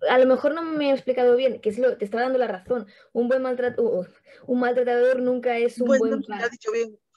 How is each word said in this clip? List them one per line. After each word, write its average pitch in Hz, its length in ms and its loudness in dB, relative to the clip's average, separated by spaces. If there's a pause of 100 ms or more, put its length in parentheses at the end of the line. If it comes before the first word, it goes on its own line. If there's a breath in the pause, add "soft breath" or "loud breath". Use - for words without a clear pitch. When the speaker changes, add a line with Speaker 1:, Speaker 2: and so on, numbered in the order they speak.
Speaker 1:
a 240 80 4
lo 254 100 6
mejor 262 260 2
no 330 100 -6
me 302 260 -2
he 269 40 2
explicado 254 420 2
bien, 254 240 0
que 220 100 -4
es 208 80 -4
lo, 247 200 0
te 208 80 -6
estaba 226 180 -4
dando 254 160 0
la 240 80 0
razón. 208 400 -6 (240 soft breath)
Un 240 160 -2
buen 262 160 0
maltrat-, 247 340 -4
uh, 214 220 0
uh, 180 60 -6 (400 loud breath)
un 247 160 0
maltratador 247 600 2
nunca 247 360 -2
es 233 200 -2
Speaker 2:
Un 240 60 -2
Speaker 1:
un 240 60 0
Speaker 2:
buen, 269 100 4
Speaker 1:
buen 220 120 0
Speaker 2:
no, 226 80 -2
lo - 160 -10
has 196 40 -8
Speaker 1:
padre. 240 120 -4
Speaker 2:
dicho 240 200 -8
bien, 220 260 -4 (200)